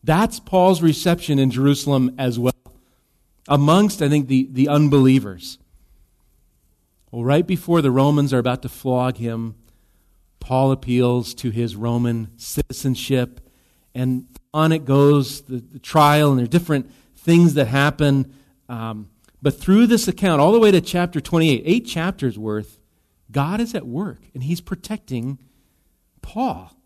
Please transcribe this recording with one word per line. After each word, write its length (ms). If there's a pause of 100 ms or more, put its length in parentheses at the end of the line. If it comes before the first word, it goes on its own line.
That's 340
Paul's 440
reception 580
in 100
Jerusalem 680
as 220
well, 160 (920)
amongst, 540
I 60
think, 200
the, 240
the 160
unbelievers. 880 (1500)
Well, 120
right 240
before 340
the 120
Romans 400
are 80
about 220
to 60
flog 500
him, 360 (840)
Paul 320
appeals 600
to 160
his 260
Roman 600
citizenship, 1040 (540)
and 320 (260)
on 200
it 120
goes, 580
the, 160
the 200
trial, 520
and 80
there 60
are 40
different 420 (260)
things 380
that 140
happen. 680 (340)
Um, 420 (300)
but 180
through 280
this 220
account, 320
all 100
the 80
way 140
to 80
chapter 400
twenty-eight, 440
eight 220
chapters 500
worth, 440 (500)
God 300
is 160
at 100
work, 360 (120)
and 80
he's 180
protecting 800 (840)
Paul. 640